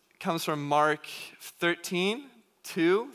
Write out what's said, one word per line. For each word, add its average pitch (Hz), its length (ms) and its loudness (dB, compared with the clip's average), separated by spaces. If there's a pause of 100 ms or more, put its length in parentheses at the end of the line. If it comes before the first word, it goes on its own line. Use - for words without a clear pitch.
(200)
comes 165 240 -2
from 147 240 -4
Mark 151 400 2 (340)
thirteen, 185 880 -2 (340)
two, 190 520 2